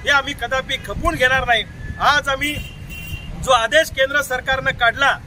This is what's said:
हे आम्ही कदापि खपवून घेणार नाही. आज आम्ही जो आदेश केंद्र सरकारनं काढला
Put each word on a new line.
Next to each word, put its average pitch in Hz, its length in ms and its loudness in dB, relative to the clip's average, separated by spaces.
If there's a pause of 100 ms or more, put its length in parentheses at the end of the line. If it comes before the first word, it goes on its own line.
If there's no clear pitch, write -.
हे 233 60 -2
आम्ही 277 240 2
कदापि 262 520 -4
खपवून 311 300 -2
घेणार 254 320 2
नाही. 226 160 4 (380)
आज 285 280 2
आम्ही 277 240 -2 (880)
जो 254 80 2
आदेश 247 380 4
केंद्र 269 320 0
सरकारनं 262 500 -2
काढला 247 560 2